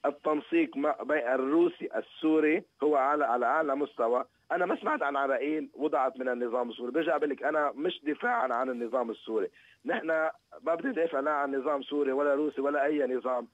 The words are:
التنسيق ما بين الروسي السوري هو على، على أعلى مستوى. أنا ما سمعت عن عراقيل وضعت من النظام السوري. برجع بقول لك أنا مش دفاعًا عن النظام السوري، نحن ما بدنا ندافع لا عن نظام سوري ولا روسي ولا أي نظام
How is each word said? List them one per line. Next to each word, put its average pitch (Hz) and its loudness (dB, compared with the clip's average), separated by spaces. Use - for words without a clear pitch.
التنسيق 151 0
ما 147 0
بين 143 0
الروسي 139 2
السوري 156 2
هو 151 4
على، 143 2
على 120 2
أعلى 143 2
مستوى. 123 0
أنا 180 0
ما - -2
سمعت 302 -2
عن 143 -2
عراقيل 139 0
وضعت 135 0
من 127 -2
النظام 120 -2
السوري. 120 -8
برجع 156 0
بقول 151 0
لك - -4
أنا 147 0
مش 170 -4
دفاعًا 151 0
عن 127 0
النظام 120 -2
السوري، 107 -2
نحن 170 -2
ما 160 -2
بدنا 165 -4
ندافع 160 0
لا 147 0
عن 139 0
نظام 139 -2
سوري 143 0
ولا 143 2
روسي 143 0
ولا 143 2
أي 147 2
نظام 123 -2